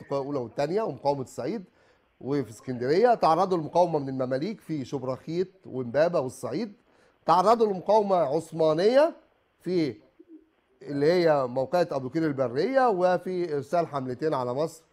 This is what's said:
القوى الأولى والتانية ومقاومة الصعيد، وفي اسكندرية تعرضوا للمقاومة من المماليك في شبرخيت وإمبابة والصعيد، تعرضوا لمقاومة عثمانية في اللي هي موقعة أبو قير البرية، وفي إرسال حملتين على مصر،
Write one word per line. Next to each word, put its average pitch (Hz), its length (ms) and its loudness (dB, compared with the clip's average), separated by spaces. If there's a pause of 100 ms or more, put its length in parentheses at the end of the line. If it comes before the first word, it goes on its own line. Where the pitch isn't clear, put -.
القوى 139 200 -4
الأولى 139 180 -6
والتانية 147 440 -4
ومقاومة 143 400 -4
الصعيد، 170 420 -8 (560)
وفي 131 300 -4
اسكندرية 135 640 2
تعرضوا 180 440 2
للمقاومة 165 400 2
من 135 100 -4
المماليك 135 520 -4
في 151 240 -8
شبرخيت 143 680 -6 (140)
وإمبابة 135 540 0
والصعيد، 135 520 -6 (540)
تعرضوا 208 400 4
لمقاومة 196 500 2
عثمانية 165 1000 2 (460)
في 160 360 -2 (840)
اللي 147 300 2
هي 156 340 4
موقعة 135 460 -2
أبو 131 160 -6
قير 160 180 -2
البرية، 151 640 0
وفي 180 640 0
إرسال 156 320 -2
حملتين 139 480 -4
على 123 200 -4
مصر، 160 280 -4 (100)